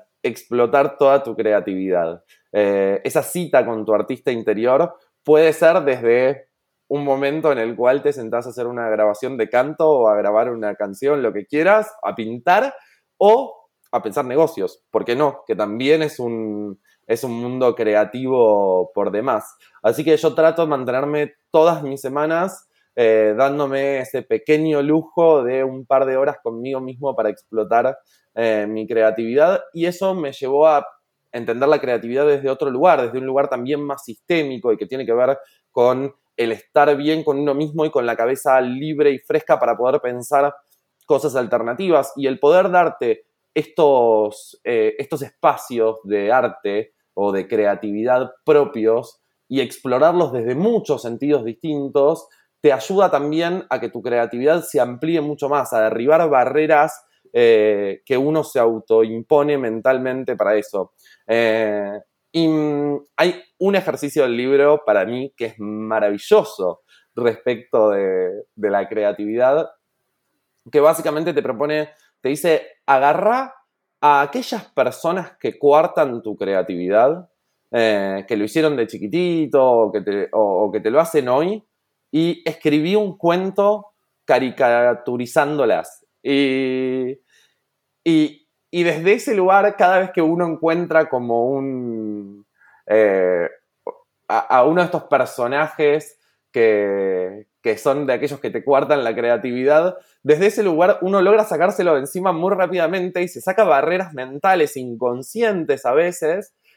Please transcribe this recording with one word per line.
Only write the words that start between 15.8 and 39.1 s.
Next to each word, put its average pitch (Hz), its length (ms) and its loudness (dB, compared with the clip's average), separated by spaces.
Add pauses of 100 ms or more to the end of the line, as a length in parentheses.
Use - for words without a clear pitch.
es 151 180 -6
un, 107 600 -8 (280)
es 113 160 -2
un 123 100 -6
mundo 123 420 -2
creativo 107 1160 2
por 101 180 -2
demás. 107 440 -4 (280)
Así 117 200 0
que 156 120 4
yo 156 180 2
trato 165 300 2
de 156 60 -2
mantenerme 143 640 -4 (180)
todas 160 320 4
mis 139 180 -8
semanas, 160 680 -4 (280)
eh, 110 420 4
dándome 139 600 0
ese 127 220 -8
pequeño 151 600 0
lujo 156 600 2
de 131 200 -2
un 131 220 -8
par 135 200 2
de 131 120 0
horas 139 240 0
conmigo 123 400 -8
mismo 131 340 -8
para 110 140 -2
explotar, 113 680 -2 (360)
eh, 110 340 -2
mi 110 200 -8
creatividad, 113 720 2 (120)
y 165 120 -4
eso 185 300 -4
me 151 160 -6
llevó 139 360 0
a 147 200 2 (460)
entender 117 360 -2
la 151 100 4
creatividad 123 480 -2
desde 139 220 0
otro 139 200 -4
lugar, 139 320 2
desde 120 160 -4
un 131 80 -8
lugar 135 240 0
también 131 320 -4
más 143 220 -8
sistémico 127 720 -2
y 101 40 -4
que 104 80 -8
tiene 131 200 -8
que 113 80 -2
ver 127 260 2 (320)
con 127 420 0 (220)
el 113 160 -2
estar 143 460 2
bien 156 260 -2
con 143 160 -2
uno 143 140 -2
mismo 156 320 -4
y 156 60 -4
con 123 140 0
la 117 100 -2
cabeza 131 440 0
libre 143 520 0